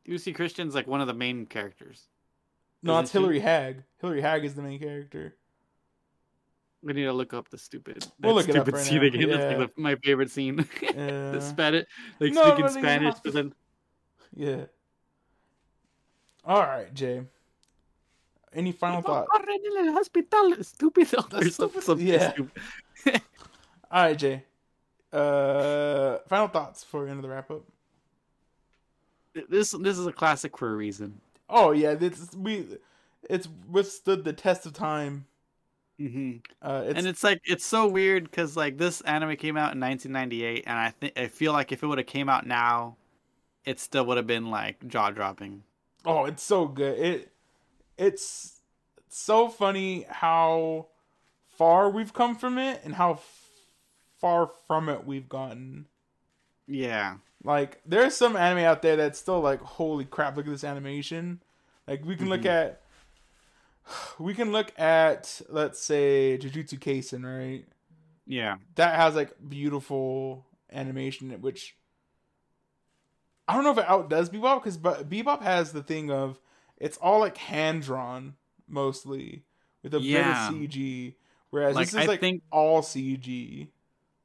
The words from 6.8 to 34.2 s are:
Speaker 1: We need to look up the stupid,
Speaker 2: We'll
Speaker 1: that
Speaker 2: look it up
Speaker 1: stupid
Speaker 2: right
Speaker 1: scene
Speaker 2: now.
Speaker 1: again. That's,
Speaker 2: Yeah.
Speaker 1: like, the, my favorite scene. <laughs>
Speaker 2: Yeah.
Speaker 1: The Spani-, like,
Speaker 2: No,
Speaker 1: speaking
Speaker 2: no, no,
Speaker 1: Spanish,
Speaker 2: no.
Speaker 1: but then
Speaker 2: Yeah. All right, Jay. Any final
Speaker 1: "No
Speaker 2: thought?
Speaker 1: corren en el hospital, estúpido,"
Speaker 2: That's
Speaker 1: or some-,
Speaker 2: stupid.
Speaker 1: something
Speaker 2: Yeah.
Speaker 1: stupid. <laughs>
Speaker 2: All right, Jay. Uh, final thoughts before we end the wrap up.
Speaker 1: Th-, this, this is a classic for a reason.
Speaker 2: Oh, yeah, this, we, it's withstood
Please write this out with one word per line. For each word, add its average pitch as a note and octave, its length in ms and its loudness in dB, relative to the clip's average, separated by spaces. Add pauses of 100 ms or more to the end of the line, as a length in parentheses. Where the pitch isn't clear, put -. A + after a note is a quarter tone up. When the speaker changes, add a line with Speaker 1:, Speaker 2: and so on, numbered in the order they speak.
Speaker 1:
We D3 120 -6
need C#3+ 100 -2
to C3+ 80 0
look B2+ 220 -4
up A#2+ 160 -12
the B2+ 80 -18
stupid, - 480 -16 (140)
Speaker 2:
We'll A3 140 4
Speaker 1:
that G3+ 60 6
Speaker 2:
look E3+ 80 2
it D3+ 80 4
up C#3+ 100 6
Speaker 1:
stupid C3+ 80 2
Speaker 2:
right C#3 120 -2
Speaker 1:
scene D3 140 4
Speaker 2:
now. C#3+ 60 8
Speaker 1:
again. C#3 220 4
That's, D3+ 140 2 (100)
Speaker 2:
Yeah. C#3 60 0
Speaker 1:
like, B2 160 -2
the, D#3 80 -12
my C#3+ 140 0
favorite C3+ 340 2
scene. C3+ 260 -4 (180)
<laughs> - 80 -10
Speaker 2:
Yeah. - 100 -2 (400)
Speaker 1:
The C#3 60 -4
Spani-, D3+ 460 0 (360)
like, D3+ 120 2
Speaker 2:
No, D#4+ 100 6
Speaker 1:
speaking D4 220 8
Speaker 2:
no, C4+ 80 2
no, C4+ 80 -6
Speaker 1:
Spanish, D3 340 2
Speaker 2:
no. - 100 -12
Speaker 1:
but D3 100 -4
then C#3+ 180 -2 (840)
Speaker 2:
Yeah. C3+ 300 -6 (1800)
All F#3+ 180 4
right, C3+ 320 -2
Jay. B2+ 280 -4 (1300)
Any F3 200 -4
final F3 300 -2
Speaker 1:
"No - 40 -8
Speaker 2:
thought? C#3+ 220 0
Speaker 1:
corren G4+ 300 2 (200)
en F4 100 2
el D#4 60 0
hospital, F#4 600 4
estúpido," D4 760 2
Speaker 2:
That's G3 160 -4
Speaker 1:
or E3+ 40 2
some-, - 200 0
Speaker 2:
stupid. - 140 -6
Speaker 1:
something E3+ 220 4
Speaker 2:
Yeah. F3 260 4
Speaker 1:
stupid. C#3 200 -6 (540)
<laughs> A#3+ 160 2 (680)
Speaker 2:
All F3+ 140 6
right, D#3 140 4
Jay. C3+ 260 0 (680)
Uh, C#3+ 1080 2 (100)
final G3+ 200 2
thoughts - 360 -6
before D3 200 -8
we C#3 60 -8
end C#3 120 -10
the C3+ 60 -10
wrap C3+ 220 -12
up. D#3 120 -12 (1700)
Speaker 1:
Th-, D#3+ 140 -12
this, G3+ 240 2
this F#3 260 -2
is F3+ 80 -4
a E3+ 60 -2
classic - 440 0
for A#2+ 140 -4
a A2 40 -4
reason. G#2 460 -8 (280)
Speaker 2:
Oh, G3 240 8
yeah, D3+ 220 4
this, F3 420 -4
we, F#3+ 300 -6 (600)
it's F3+ 200 -4 (200)
withstood F#3+ 560 0